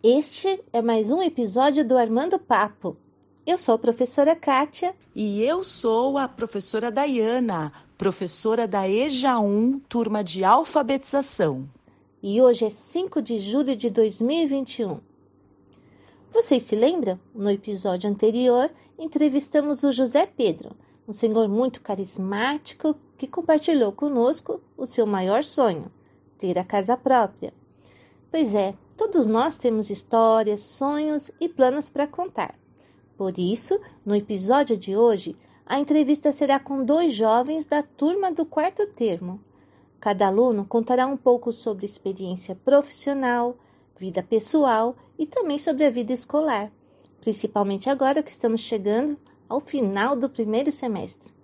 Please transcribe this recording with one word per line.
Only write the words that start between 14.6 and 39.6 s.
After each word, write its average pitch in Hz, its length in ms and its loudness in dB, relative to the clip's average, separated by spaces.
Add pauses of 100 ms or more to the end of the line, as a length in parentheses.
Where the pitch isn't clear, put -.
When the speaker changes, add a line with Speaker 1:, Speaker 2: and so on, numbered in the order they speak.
Speaker 1:
e 220 80 -2
um. 165 140 -8 (1300)
Vocês 294 320 2
se - 120 -4
lembram? 240 460 0 (140)
No 208 160 -2
episódio 196 580 -4
anterior, 240 600 2 (280)
entrevistamos 294 840 0
o 285 100 2
José 262 320 2
Pedro, - 460 -2 (360)
um 214 60 -12
senhor 220 340 2
muito 233 360 -2
carismático 208 1120 -4 (220)
que 262 80 -8
compartilhou 302 680 0
conosco 277 680 -2 (160)
o 262 80 -6
seu 233 200 0
maior 202 380 0
sonho: 208 480 -2 (460)
ter 180 200 -2
a 185 60 -4
casa 202 320 0
própria. - 560 0 (800)
Pois 269 240 0
é, 196 200 0 (220)
todos 403 300 0
nós 233 320 0
temos 214 320 -2
histórias, 220 680 2
sonhos 294 800 -4
e 339 80 -2
planos 269 420 2
para 285 160 -2
contar. 294 480 -6 (600)
Por 190 200 -4
isso, 208 420 -2 (280)
no 202 80 0
episódio 208 640 0
de 190 180 -6
hoje, 214 400 2 (300)
a 269 140 -2
entrevista 294 500 2
será 277 280 2
com 269 260 -4
dois 302 280 2
jovens 247 540 0
da 294 160 0
turma 359 480 -2
do 320 160 -2
quarto 370 400 -2
termo. 185 520 -4 (600)